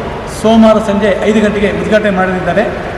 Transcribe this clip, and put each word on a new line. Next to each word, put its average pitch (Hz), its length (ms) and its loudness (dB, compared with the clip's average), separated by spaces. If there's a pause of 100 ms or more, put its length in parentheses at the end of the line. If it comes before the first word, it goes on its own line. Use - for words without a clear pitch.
(420)
ಸೋಮವಾರ 220 380 4
ಸಂಜೆ 202 440 0
ಐದು 226 180 2
ಗಂಟೆಗೆ 202 300 0
ಉದ್ಘಾಟನೆ 202 380 0
ಮಾಡಲಿದ್ದಾರೆ. 185 540 -2 (340)